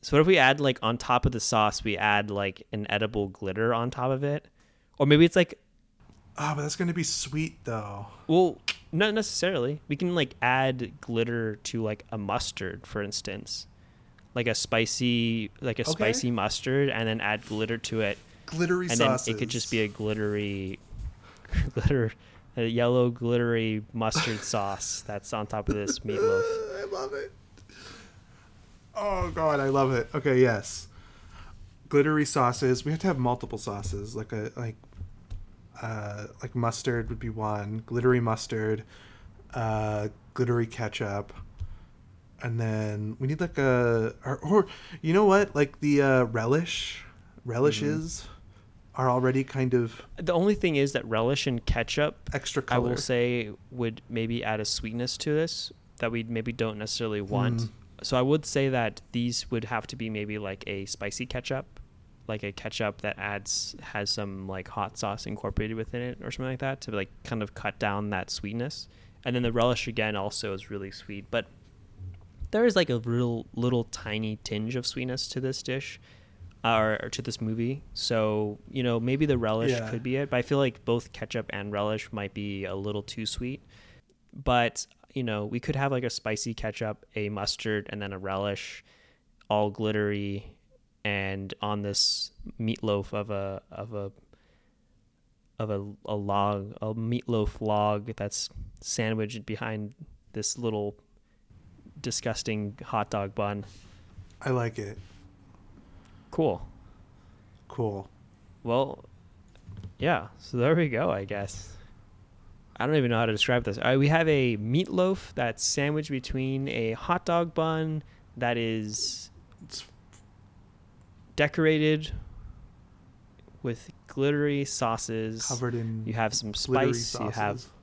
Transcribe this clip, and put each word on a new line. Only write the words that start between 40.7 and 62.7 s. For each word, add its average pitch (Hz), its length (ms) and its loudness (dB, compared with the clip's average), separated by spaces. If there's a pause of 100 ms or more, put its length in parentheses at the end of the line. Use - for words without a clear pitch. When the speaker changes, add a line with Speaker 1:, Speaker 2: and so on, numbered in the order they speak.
Speaker 2:
and 117 160 -2
then 107 600 -2
we 131 80 -2
need, 151 120 -2
like, 170 180 -2
a, 120 560 4 (120)
or, 135 140 -2
or 196 280 6 (340)
you 156 120 2
know 208 120 8
what? 202 300 6
Like 147 240 4
the, 143 220 6
uh, 131 240 8
relish, 117 800 0 (420)
relishes 147 840 2
Speaker 1:
Mm-hmm. - 760 -12
Speaker 2:
are 127 80 6
already 127 340 4
kind 131 300 0
of 120 280 2 (160)
Speaker 1:
The 175 160 0
only 190 200 6
thing 185 220 2
is 139 160 4
that 135 140 0
relish 117 420 2
and 120 180 -2
ketchup, - 680 0
Speaker 2:
extra 139 340 -2
Speaker 1:
I 123 100 4
will 120 120 2
Speaker 2:
color. 123 80 0
Speaker 1:
say, 120 540 0 (200)
would 117 380 -4
maybe 117 340 -2
add 110 160 0
a 107 60 -2
sweetness 117 540 -4
to 151 140 0
this 160 380 -2 (260)
that 117 140 -2
we 117 120 -2
maybe 113 280 -4
don't 110 260 -2
necessarily 107 440 -4
want. 117 400 0
Speaker 2:
Mm. 113 80 -4 (340)
Speaker 1:
So - 140 0
I 123 40 4
would 147 240 2
say 135 240 2
that 117 320 0 (100)
these 120 400 -2
would 117 140 -2
have 110 220 -4
to - 80 -8
be 113 140 -6
maybe, 107 300 -4
like, 98 260 -8
a 98 220 -6
spicy 101 400 -6
ketchup, - 520 -6 (480)
like 107 160 -4
a 101 80 -4
ketchup 104 500 -4